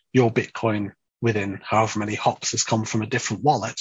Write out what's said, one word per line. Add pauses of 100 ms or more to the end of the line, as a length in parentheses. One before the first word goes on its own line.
(120)
your
Bitcoin (300)
within
however
many
hops
has
come
from
a
different
wallet